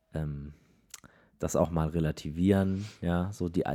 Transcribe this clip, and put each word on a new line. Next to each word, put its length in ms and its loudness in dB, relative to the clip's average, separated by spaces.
ähm, 400 -4
das 160 -2
auch 160 4
mal 180 2
relativieren, 960 0
ja, 320 0
so 160 -4
die, 140 0